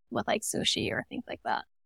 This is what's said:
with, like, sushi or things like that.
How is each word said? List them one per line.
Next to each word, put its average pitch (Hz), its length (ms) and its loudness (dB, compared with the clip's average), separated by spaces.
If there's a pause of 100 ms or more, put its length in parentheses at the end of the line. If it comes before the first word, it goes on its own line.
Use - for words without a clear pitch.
(100)
with, 233 160 0
like, 214 160 2
sushi - 480 2
or 113 180 -2
things - 200 -6
like - 160 -8
that. - 200 0 (220)